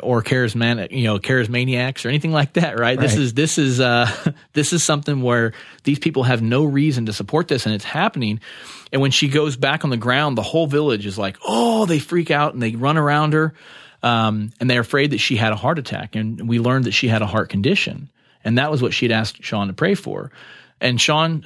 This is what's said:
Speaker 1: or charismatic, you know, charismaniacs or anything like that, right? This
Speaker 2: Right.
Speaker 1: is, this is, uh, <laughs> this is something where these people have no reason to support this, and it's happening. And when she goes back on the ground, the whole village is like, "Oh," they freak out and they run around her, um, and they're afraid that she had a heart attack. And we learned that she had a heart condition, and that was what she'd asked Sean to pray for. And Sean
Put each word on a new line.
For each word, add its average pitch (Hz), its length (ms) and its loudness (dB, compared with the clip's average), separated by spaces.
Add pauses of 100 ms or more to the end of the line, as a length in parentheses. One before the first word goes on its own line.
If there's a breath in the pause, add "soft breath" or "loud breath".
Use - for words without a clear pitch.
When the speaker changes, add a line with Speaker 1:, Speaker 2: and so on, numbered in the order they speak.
Speaker 1:
or 120 180 2
charismatic, 117 720 0
you 127 140 -2
know, 104 120 0
charismaniacs 123 880 -2
or 117 60 -4
anything 151 240 -2
like 143 200 0
that, 156 240 0
right? 120 220 0
This 113 140 2
Speaker 2:
Right. 120 80 2
Speaker 1:
is, 123 140 0
this 156 220 0
is, 131 220 2
uh, 120 320 2 (200)
<laughs> - 220 -20
this 147 200 0
is 165 100 0
something 143 380 0
where 120 320 2 (320 loud breath)
these 143 140 2
people 135 240 0
have 120 180 2
no 123 240 2
reason 139 400 2
to 107 80 -4
support 156 340 -2
this, 131 180 -2
and 110 80 0
it's 104 120 -6
happening. 131 560 -2 (500 loud breath)
And 135 100 2
when 135 100 2
she 143 180 2
goes 147 260 2
back 139 300 0
on 143 60 0
the 120 60 0
ground, 127 400 0
the 107 60 0
whole 165 240 0
village 139 380 0
is 98 120 -6
like, 98 200 -6 (100)
"Oh," 226 380 2
they 165 140 2
freak 165 320 -2
out 147 220 2
and 127 80 -6
they 113 140 -2
run 135 220 2
around 151 340 2
her, 156 220 2 (500 loud breath)
um, 110 560 0
and 127 100 0
they're 120 120 2
afraid 143 300 0
that 110 80 -2
she 120 180 0
had 110 160 2
a 104 40 -2
heart 147 220 -2
attack. 104 380 -10
And 110 320 -6
we 117 100 2
learned 123 260 2
that 110 80 -2
she 127 140 0
had 110 140 2
a 107 60 0
heart 107 220 -2
condition, - 600 -2 (340 soft breath)
and 113 140 2
that 147 140 0
was 139 100 0
what 117 120 0
she'd 120 180 0
asked 110 320 -2
Sean 101 240 -2
to 95 60 -6
pray 185 220 0
for. - 360 -8 (480 loud breath)
And 123 220 0
Sean 160 440 2